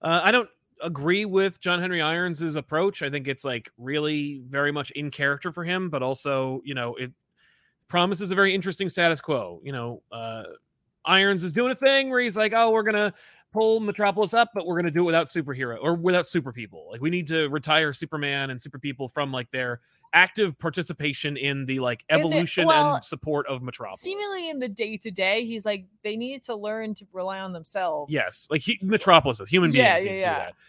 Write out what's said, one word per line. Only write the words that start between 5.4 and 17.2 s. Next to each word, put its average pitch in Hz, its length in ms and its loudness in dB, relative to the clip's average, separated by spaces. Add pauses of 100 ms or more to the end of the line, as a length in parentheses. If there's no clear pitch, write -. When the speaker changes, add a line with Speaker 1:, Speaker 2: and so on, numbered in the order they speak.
Speaker 1:
for 175 100 -8
him, 180 260 -2
but 139 140 -2
also, 131 640 -2
you 139 80 -8
know, 120 220 -4
it 127 160 -8 (760)
promises 180 440 2
a 185 40 0
very 196 180 4
interesting 185 360 -2
status 165 320 2
quo. 101 420 -4
You 139 80 -10
know, 120 300 -6 (100)
uh, 113 320 -8 (640)
Irons 190 380 4
is 170 100 -4
doing 247 180 2
a 247 40 -2
thing 269 340 4
where 254 100 2
he's 233 160 0
like, 214 180 2
"Oh, 226 180 4
we're 220 120 4
gonna 208 300 0 (400)
pull 220 260 4
Metropolis 208 540 0
up, 233 220 4
but 180 100 -4
we're 175 100 0
gonna 175 160 2
do 165 100 2
it 180 40 6
without 165 240 4
superhero 131 500 -4
or 156 140 2
without 175 320 2
super 131 260 -4
people. 87 400 -14
Like, 117 80 -12
we 151 120 0
need 180 160 -2